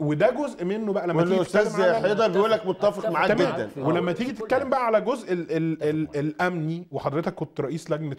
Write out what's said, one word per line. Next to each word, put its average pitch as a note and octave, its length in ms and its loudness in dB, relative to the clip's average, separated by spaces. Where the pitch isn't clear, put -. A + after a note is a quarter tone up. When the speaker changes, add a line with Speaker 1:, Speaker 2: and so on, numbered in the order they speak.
Speaker 1:
وده D3+ 220 4
جزء A#3+ 340 -4
منه G#3 280 -2
بقى F3+ 140 -2
لما E3 140 2
Speaker 2:
واللي F3+ 160 2
Speaker 1:
تيجي F3+ 120 2
تتكلم G#3 180 2
Speaker 2:
أستاذ G3 160 0
Speaker 1:
على E3+ 260 4
Speaker 2:
حيدر G#3+ 200 2
بيقول G3 220 2
لك G#3 160 0
متفق F#3 200 0
Speaker 3:
أتفق G3+ 240 0
Speaker 2:
معاك E3 200 2
Speaker 1:
تمام. B3 260 2
Speaker 2:
جدا. A#2 300 -6
Speaker 1:
ولما F3 240 2
Speaker 3:
آه. E3+ 40 -2
Speaker 1:
تيجي B3 180 -4
Speaker 3:
كل G#3 60 -10
Speaker 1:
تتكلم B3 240 0
Speaker 3:
ده. C4 60 -4
Speaker 1:
بقى B3+ 180 0
على A3 140 4
جزء G#3 320 -2
ال-، E3+ 200 -2
ال-، D#3+ 300 0
ال-، D3+ 200 0
Speaker 3:
أتفق - 120 -6
معاك. - 20 -6
Speaker 1:
الأمني، E3 760 -2
وحضرتك C#3+ 440 -2
كنت - 260 -6
رئيس D#3+ 300 -4
لجنة D3+ 280 -2